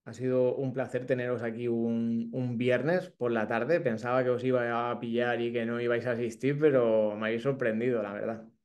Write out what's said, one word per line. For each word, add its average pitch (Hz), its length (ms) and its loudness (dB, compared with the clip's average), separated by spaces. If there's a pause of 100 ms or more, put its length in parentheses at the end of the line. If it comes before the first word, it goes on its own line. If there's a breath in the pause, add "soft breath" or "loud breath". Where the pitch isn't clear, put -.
Ha - 80 -14
sido 127 440 2
un 135 180 -4
placer 127 320 -4
teneros 123 360 -2
aquí 120 280 -4
un, 117 640 0
un 123 240 -2
viernes 127 540 2
por 123 200 -2
la 110 160 0
tarde. 120 320 2
Pensaba 123 460 0
que 123 40 0
os 123 140 0
iba 120 480 0
a 113 80 -4
pillar 117 400 0
y 117 140 -2
que 117 120 0
no 117 140 -2
ibais 120 260 0
a 123 60 0
asistir, 120 480 -2
pero 113 560 4
me 110 120 -2
habéis 113 160 -2
sorprendido, 120 600 0
la 101 80 -4
verdad. 110 320 -6 (220)